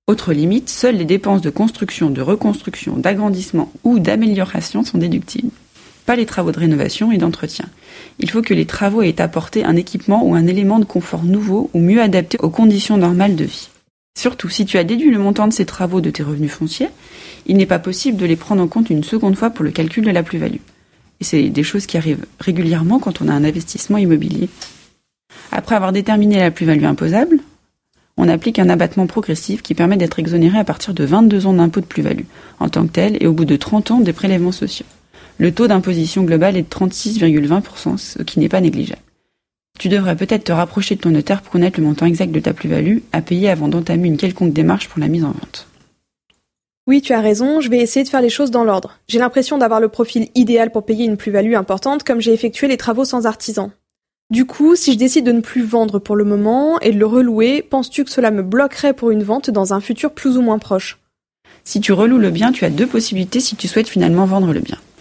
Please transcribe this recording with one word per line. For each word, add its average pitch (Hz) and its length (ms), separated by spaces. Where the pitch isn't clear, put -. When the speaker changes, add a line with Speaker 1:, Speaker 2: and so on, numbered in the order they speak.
Speaker 1:
Autre 202 260
limite, 175 380
seules 247 260
les 175 80
dépenses 190 380
de 156 80
construction, 196 600
de 131 120
reconstruction, 208 720
d'agrandissement 190 760
ou 233 140
d'amélioration 196 840
sont - 160
déductibles. 170 520
Pas 240 100
les 226 100
travaux 170 260
de - 60
rénovation 165 540
et 202 60
d'entretien. - 480
Il - 120
faut 226 100
que 226 140
les 160 100
travaux 202 380
aient 165 180
apporté 170 440
un 160 120
équipement 196 480
ou 175 100
un 165 120
élément 196 320
de 208 80
confort 170 380
nouveau 196 500
ou 175 40
mieux 185 220
adapté 185 400
aux 165 100
conditions 208 460
normales 180 400
de 156 80
vie. - 240
Surtout, 247 300
si 202 160
tu 190 140
as 170 60
déduit 240 260
le 220 80
montant 202 280
de 214 60
ces 190 140
travaux 185 340
de 170 100
tes - 140
revenus 147 260
fonciers, - 380
il 190 100
n'est 190 100
pas 185 120
possible 185 380
de 185 100
les 165 80
prendre 185 280
en 175 40
compte 226 240
une 151 140
seconde 202 320
fois 226 140
pour 180 140
le 151 60
calcul 165 340
de 214 60
la 175 140
plus-value. - 320
Et 175 40
c'est - 260
des 139 120
choses 196 240
qui - 120
arrivent 156 280
régulièrement 170 580
quand 190 220
on 156 80
a 160 40
un 143 120
investissement 165 540
immobilier. 180 500
Après - 240
avoir 190 160
déterminé 208 460
la 175 120
plus-value 160 340
imposable, 180 540
on 175 120
applique 170 300
un 180 100
abattement 175 380
progressif 190 560
qui - 120
permet 175 220
d'être 170 220
exonéré 170 400
à 208 60
partir - 280
de 165 120
vingt-deux 202 420
ans 190 60
d'impôt 170 280
de - 60
plus-value - 380
en - 100
tant - 200
que 165 40
tel 202 300
et 165 60
au 165 40
bout 160 120
de 143 100
trente 214 380
ans 247 80
des 180 120
prélèvements 180 380
sociaux. - 360
Le 170 140
taux 226 160
d'imposition 185 560
globale 170 320
est 175 60
de 165 60
trente-six 202 500
virgule 151 280
vingt 170 140
pour - 180
cent, - 180
ce - 280
qui - 160
n'est 156 80
pas 185 120
négligeable. - 400
Tu 190 100
devrais 185 280
peut-être 196 260
te - 80
rapprocher 175 460
de - 40
ton 175 100
notaire 160 300
pour - 120
connaître 180 260
le 160 80
montant 151 200
exact 170 260
de 156 80
ta 160 120
plus-value 160 460
à 160 100
payer 180 260
avant 156 200
d'entamer 170 400
une 156 80
quelconque 180 360
démarche 160 360
pour - 100
la 151 80
mise 165 160
en 147 80
vente. - 380
Speaker 2:
Oui, 277 120
tu 269 120
as 226 80
raison, 233 400
je 262 80
vais 240 100
essayer 240 240
de 262 60
faire 262 140
les 240 80
choses 277 200
dans 233 140
l'ordre. 196 420
J'ai 226 140
l'impression 254 380
d'avoir 226 200
le 220 100
profil 226 460
idéal 226 380
pour 208 120
payer 226 200
une 214 120
plus-value 214 380
importante 208 480
comme 233 180
j'ai 220 120
effectué 226 340
les 269 100
travaux 233 280
sans 247 220
artisan. 214 440
Du 240 160
coup, 302 280
si 294 180
je 220 60
décide 254 260
de 240 80
ne 233 80
plus 240 220
vendre 220 380
pour 208 160
le 208 80
moment 226 560
et 233 100
de 208 80
le 214 80
relouer, 240 560
penses-tu 269 420
que - 60
cela 240 200
me 202 120
bloquerait 269 520
pour 233 160
une 214 120
vente 220 260
dans 202 260
un 196 60
futur 269 320
plus 254 240
ou 254 60
moins 220 160
proche ? - 400
Speaker 1:
Si - 160
tu 208 120
reloues 226 260
le 196 120
bien, 214 220
tu - 120
as 170 60
deux 165 160
possibilités 220 540
si 254 140
tu - 140
souhaites - 200
finalement 175 380
vendre 190 260
le 82 80
bien. - 180